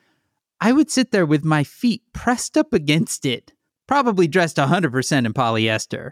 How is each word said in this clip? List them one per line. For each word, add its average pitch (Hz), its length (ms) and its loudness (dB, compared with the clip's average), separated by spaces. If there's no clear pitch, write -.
I 208 120 2
would 294 180 2
sit - 200 -2
there 185 160 2
with 151 180 2
my 156 200 0
feet - 380 -4
pressed - 440 -4
up 311 160 0
against 151 540 0
it, 123 260 -6
probably 233 400 2
dressed 165 300 0
a 143 100 2
hundred 165 240 0
percent 127 340 0
in 107 60 -2
polyester. 110 800 -2